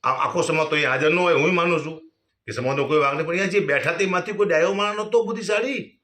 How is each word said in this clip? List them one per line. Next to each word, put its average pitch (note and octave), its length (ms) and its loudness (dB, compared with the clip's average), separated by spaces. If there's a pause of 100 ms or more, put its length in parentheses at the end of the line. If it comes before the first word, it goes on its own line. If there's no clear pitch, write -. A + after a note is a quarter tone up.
આ B2+ 100 0
આખો C3+ 300 -2
સમાજ D#3 260 0
તો D#3 60 -2
અહીંયા D3 160 0
હાજર C#3 200 2
ન F3 80 2
હોય, F3 160 4
હું D#3 200 2
માનું E3+ 300 0
છું D#3+ 260 -12 (360)
કે A#2 60 -10
સમાજનો C3+ 320 -2
કોઈ D3+ 140 2
વાંક C#3+ 160 2
નહીં, D3+ 120 -4
પણ E3+ 60 -4
અહીંયા F#3 180 0
જે G3+ 100 2
બેઠા C#3+ 320 0
તેમાંથી F#3 400 -2
કોઈ G3+ 140 2
ડાયો E3+ 280 2
માણસ G#3 220 -2
નહોતો G#3+ 280 0
બુદ્ધિશાળી. A3+ 680 -4 (120)